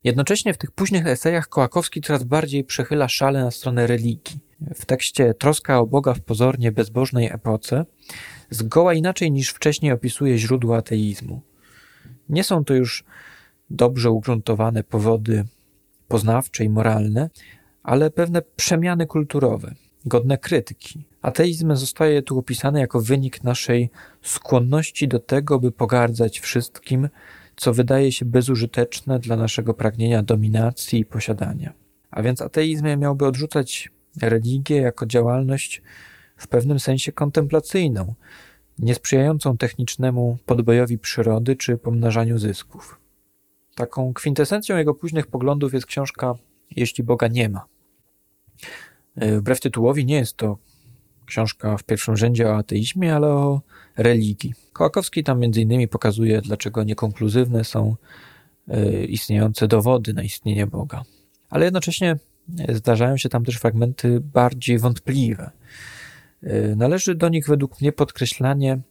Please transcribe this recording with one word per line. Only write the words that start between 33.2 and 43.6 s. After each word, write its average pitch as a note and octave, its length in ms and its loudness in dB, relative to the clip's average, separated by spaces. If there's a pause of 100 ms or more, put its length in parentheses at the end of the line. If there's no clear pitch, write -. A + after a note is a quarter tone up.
odrzucać C3+ 640 -4 (320)
religię A#2+ 540 0
jako B2 300 0
działalność B2+ 760 0 (540)
w - 120 -18
pewnym C3+ 320 2
sensie C3+ 320 -2
kontemplacyjną, D3 1040 0 (640)
niesprzyjającą C3+ 800 0
technicznemu B2 880 -2
podbojowi A#2+ 520 2
przyrody A2+ 580 0
czy B2 200 -2
pomnażaniu A#2 640 0
zysków. - 600 -8 (760)